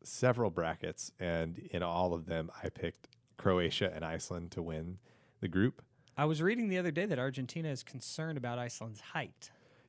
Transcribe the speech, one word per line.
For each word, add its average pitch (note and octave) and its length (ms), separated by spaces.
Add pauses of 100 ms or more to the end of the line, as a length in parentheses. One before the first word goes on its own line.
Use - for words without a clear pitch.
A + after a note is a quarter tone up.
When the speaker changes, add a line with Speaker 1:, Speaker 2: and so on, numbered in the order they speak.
Speaker 1:
several A#2+ 480
brackets, E2 680
and E2+ 380 (140)
in F2 100
all F2 320
of E2 120
them E2 240 (140)
I E2 60
picked - 380 (280)
Croatia F2+ 580
and D#2+ 100
Iceland E2+ 480
to F2+ 100
win E2 360 (420)
the G#2 80
group. F#2+ 340 (340)
Speaker 2:
I C#3 80
was D3+ 160
reading G#3+ 300
the F#3 80
other F3+ 120
day D#3+ 140
that F#3 140
Argentina C3 500
is C3+ 140
concerned D#3+ 560
about A#2+ 200
Iceland's A2+ 420
height. - 500 (380)